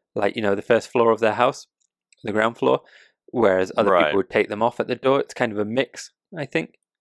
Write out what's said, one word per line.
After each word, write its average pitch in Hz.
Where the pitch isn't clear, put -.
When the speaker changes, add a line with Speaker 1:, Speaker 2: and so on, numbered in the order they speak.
Speaker 1:
like, 101
you 117
know, 101
the 104
first -
floor 113
of 107
their 107
house, 123
the 107
ground 110
floor, 131
whereas 95
other 101
Speaker 2:
Right. 85
Speaker 1:
people 76
would -
take -
them 104
off 120
at 113
the 127
door. 135
It's -
kind 117
of 101
a 107
mix, 120
I 151
think. -